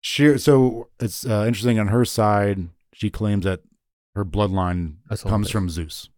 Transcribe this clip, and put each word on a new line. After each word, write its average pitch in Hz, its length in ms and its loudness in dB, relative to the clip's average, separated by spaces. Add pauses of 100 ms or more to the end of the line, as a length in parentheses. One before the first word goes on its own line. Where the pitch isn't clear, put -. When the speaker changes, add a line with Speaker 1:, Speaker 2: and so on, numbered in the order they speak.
Speaker 1:
She, 143 360 4
so 127 520 2 (100)
it's, - 260 -8
uh, 107 220 0
interesting. 113 320 0
On 104 80 0
her 117 180 2
side, 101 640 0 (240)
she 107 160 -4
claims 104 360 -2
that 95 160 -2 (540)
her 101 80 -2
bloodline 90 760 -2 (120)
Speaker 2:
That's - 140 -6
Speaker 1:
comes 92 100 0
Speaker 2:
Olympus. 104 180 0
Speaker 1:
from 98 180 -2
Zeus. 80 480 -10